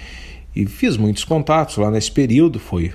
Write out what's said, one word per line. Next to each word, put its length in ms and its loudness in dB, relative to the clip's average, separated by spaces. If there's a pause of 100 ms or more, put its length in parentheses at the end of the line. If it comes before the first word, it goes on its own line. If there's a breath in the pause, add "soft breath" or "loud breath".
(560 loud breath)
e 120 0
fiz 300 0
muitos 260 0
contatos 540 0
lá 120 2
nesse 220 0
período, 480 4
foi, 340 -4